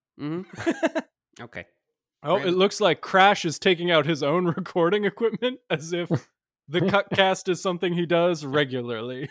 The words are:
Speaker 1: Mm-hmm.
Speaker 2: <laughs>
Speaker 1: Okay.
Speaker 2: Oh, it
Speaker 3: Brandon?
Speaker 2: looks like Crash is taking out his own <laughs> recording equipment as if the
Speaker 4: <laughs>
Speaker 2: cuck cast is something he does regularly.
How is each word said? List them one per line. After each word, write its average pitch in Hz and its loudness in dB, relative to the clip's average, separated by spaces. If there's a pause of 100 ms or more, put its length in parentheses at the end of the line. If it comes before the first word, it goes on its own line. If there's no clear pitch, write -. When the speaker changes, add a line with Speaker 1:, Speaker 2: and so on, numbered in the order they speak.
(200)
Speaker 1:
Mm-hmm. 175 -4
Speaker 2:
<laughs> - -20 (320)
Speaker 1:
Okay. 101 -14 (580)
Speaker 2:
Oh, 151 0
it 202 2
Speaker 3:
Brandon? 180 0
Speaker 2:
looks 196 2
like 175 2
Crash 190 4
is 156 -4
taking 175 0
out 156 4
his 151 -2
own 160 0
<laughs> 170 0
recording 185 0
equipment 233 -2 (100)
as 160 -4
if 170 -4 (580)
the 160 -2
Speaker 4:
<laughs> 190 0
Speaker 2:
cuck 196 2
cast 190 2
is 175 -2
something 180 -2
he 175 0
does 170 2
regularly. 127 -4